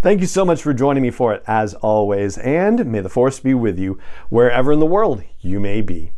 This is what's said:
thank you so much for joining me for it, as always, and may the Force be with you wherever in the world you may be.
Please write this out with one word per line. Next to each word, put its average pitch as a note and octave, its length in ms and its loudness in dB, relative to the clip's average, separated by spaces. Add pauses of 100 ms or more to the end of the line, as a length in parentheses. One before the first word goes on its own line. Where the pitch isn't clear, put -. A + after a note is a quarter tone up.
thank F#3 180 2
you F#3 60 0
so F#3+ 180 0
much E3+ 180 0
for D3 120 0
joining C3+ 300 0
me A#2+ 80 0
for A#2+ 200 0
it, - 140 -6
as A2 280 -2
always, G2+ 640 0
and F#3 480 0
may A2 140 -2
the F#2 80 -6
Force B2+ 300 0
be C3 160 0
with A2 240 -2
you F#2+ 220 -4 (300)
wherever B2 420 4
in D3+ 80 4
the D#3 60 4
world E3+ 360 0 (180)
you G2+ 200 -2
may G2+ 200 2
be. F#2 380 0